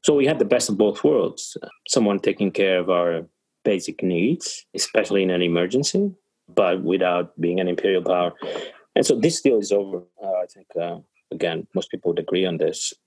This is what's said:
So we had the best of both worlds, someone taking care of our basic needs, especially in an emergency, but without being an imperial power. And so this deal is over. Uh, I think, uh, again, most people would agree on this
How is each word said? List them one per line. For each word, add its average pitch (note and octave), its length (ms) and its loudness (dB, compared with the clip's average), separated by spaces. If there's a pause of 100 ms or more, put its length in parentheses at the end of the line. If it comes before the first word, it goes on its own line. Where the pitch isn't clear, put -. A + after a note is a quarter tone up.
So D3+ 120 4
we C#3+ 120 4
had D3 120 0
the A#2+ 60 2
best A#2 260 2
of G2 80 -2
both G#2 260 2
worlds, B2+ 540 0 (280)
someone G#2 340 2
taking G2+ 300 0
care F#2+ 280 0
of F2 100 -2
our E2+ 380 0 (380)
basic G2+ 400 -2
needs, F#2+ 600 -2 (100)
especially G2 500 0
in F#2 60 2
an F2+ 120 2
emergency, A2+ 720 0 (360)
but F#2 360 2
without F2+ 560 0
being F2 180 0
an F#2 80 0
imperial F2+ 360 0
power. F2+ 300 0 (600)
And C#3 100 4
so C3+ 120 4
this D3+ 240 2
deal B2 180 4
is G2+ 140 0
over. G2 320 -2 (180)
Uh, F#2+ 80 -6 (120)
I F2+ 40 -6
think, F#2+ 220 -20 (120)
uh, E2+ 180 -6 (340)
again, E2+ 420 -4
most F2+ 160 -4
people F2+ 200 -4
would E2+ 100 -2
agree F#2 260 0
on F2 120 -2
this D#2 360 -2 (120)